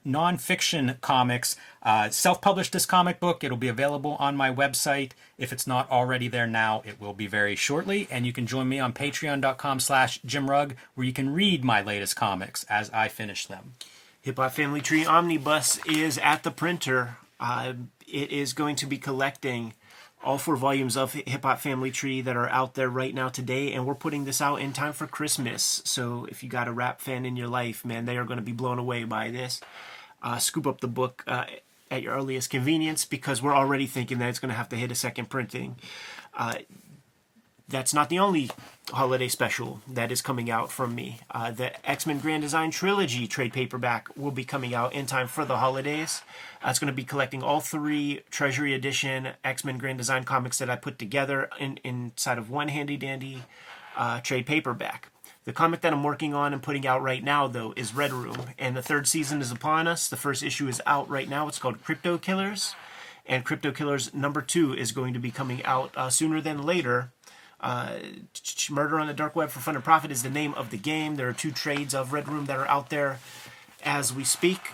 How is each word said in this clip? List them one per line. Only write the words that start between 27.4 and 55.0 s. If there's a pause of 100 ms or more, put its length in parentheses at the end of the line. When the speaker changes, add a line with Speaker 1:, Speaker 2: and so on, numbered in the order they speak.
Speaker 2:
life,
man,
they
are
gonna
be
blown
away
by
this. (600)
Uh,
scoop
up
the
book,
uh, (440)
at
your
earliest
convenience,
because
we're
already
thinking
that
it's
gonna
have
to
hit
a
second
printing. (600)
Uh, (1120)
that's
not
the
only (420)
holiday
special
that
is
coming
out
from
me. (120)
Uh,
the
X-Men
Grand
Design
Trilogy
trade
paperback
will
be
coming
out
in
time
for
the
holidays. (420)
Uh,
it's
gonna
be
collecting
all
three
Treasury
Edition (160)
X-Men
Grand
Design
comics
that
I
put
together (100)
in,
inside
of
one
handy
dandy, (520)
uh,
trade
paperback. (380)